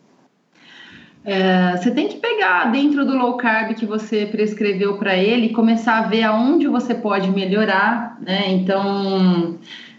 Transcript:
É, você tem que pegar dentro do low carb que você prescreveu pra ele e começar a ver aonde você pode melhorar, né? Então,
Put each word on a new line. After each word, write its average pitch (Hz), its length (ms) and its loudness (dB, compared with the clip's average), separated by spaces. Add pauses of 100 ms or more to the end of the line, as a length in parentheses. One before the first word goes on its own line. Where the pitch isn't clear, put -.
(1200)
É, 185 540 2
você 202 140 0
tem 392 160 -2
que - 80 -8
pegar 370 560 0
dentro 277 340 2
do 269 100 0
low 254 220 0
carb 220 380 -2
que 233 100 -6
você 214 400 -2
prescreveu 202 720 -2
pra 196 180 0
ele 220 300 2
e - 80 0
começar 226 460 2
a 190 80 -2
ver 220 160 0
aonde 254 440 2
você 240 280 0
pode 190 340 -2
melhorar, 202 880 0
né? 196 280 -4
Então, 190 1080 0 (420)